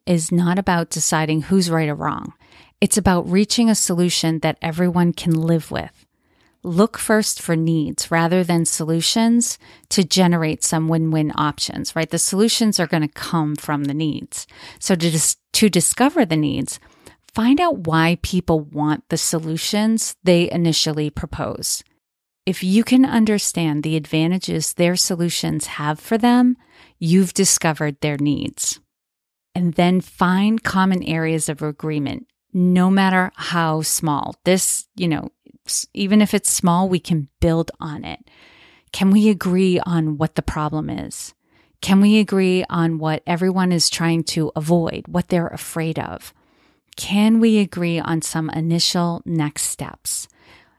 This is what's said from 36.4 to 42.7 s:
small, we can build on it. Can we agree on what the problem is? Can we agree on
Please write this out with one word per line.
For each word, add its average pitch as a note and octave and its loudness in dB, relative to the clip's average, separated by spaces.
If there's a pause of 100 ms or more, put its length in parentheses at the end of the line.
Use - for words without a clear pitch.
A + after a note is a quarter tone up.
small, F#3 0
we F3+ 0
can D3+ -4 (100)
build E3 2 (100)
on D3+ -10
it. - -12 (720)
Can G3 2
we G#3+ 6
agree F#3 2
on D#3+ 0
what D#3 -2
the E3 -2
problem D3+ -4
is? - -12 (460)
Can G3 4
we G#3+ 6
agree F#3 0
on E3 0